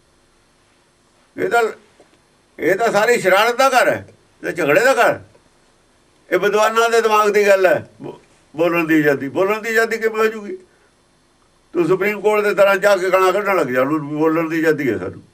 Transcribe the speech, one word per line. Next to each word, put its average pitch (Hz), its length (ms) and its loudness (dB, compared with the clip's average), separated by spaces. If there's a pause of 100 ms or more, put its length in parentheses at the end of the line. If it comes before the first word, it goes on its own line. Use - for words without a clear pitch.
(1400)
ਇਹ 185 100 -2
ਤਾਂ, 233 140 2 (960)
ਇਹ 175 160 0
ਤਾਂ 214 180 -2
ਸਾਰੀ 220 280 2
ਸ਼ਰਾਰਤ 202 360 2
ਦਾ 269 120 2
ਘਰ 240 200 2
ਹੈ, 104 200 -6 (400)
ਇਹ 175 40 -6
ਝਗੜੇ 156 280 0
ਦਾ 262 140 2
ਘਰ। 208 260 0 (1120)
ਇਹ 185 60 0
ਵਿਦਵਾਨਾਂ 214 520 0
ਦੇ 226 100 2
ਦਿਮਾਗ 214 300 2
ਦੀ 202 160 2
ਗੱਲ 190 200 4
ਹੈ, 143 240 0 (120)
ਬੋ-, - 180 -16 (360)
ਬੋਲਣ 170 300 0
ਦੀ 156 120 2
ਆਜ਼ਾਦੀ। 139 300 0
ਬੋਲਣ 196 340 -2
ਦੀ 220 60 -8
ਆਜ਼ਾਦੀ 226 300 0
ਕਿਵੇਂ 220 200 -4
ਹੋ 220 80 2
ਜੂਗੀ? 208 300 -8 (1160)
ਤੂੰ 170 160 -2
ਸੁਪਰੀਮ 196 320 -2
ਕੋਰਟ 208 240 0
ਦੇ 202 100 0
ਤਰ੍ਹਾਂ 196 220 4
ਜਾ 196 200 2
ਕੇ 185 140 -4
ਗਾਲਾਂ 185 220 2
ਕੱਢਣ 202 240 -2
ਲੱਗ 156 100 0
ਜਾ, 123 140 -2
ਉਹਨੂੰ 147 380 -4
ਬੋਲਣ 160 300 0
ਦੀ 165 100 -4
ਆਜ਼ਾਦੀ 151 320 0
ਹੈ 101 80 -4
ਸਾਨੂੰ। 95 240 -12 (120)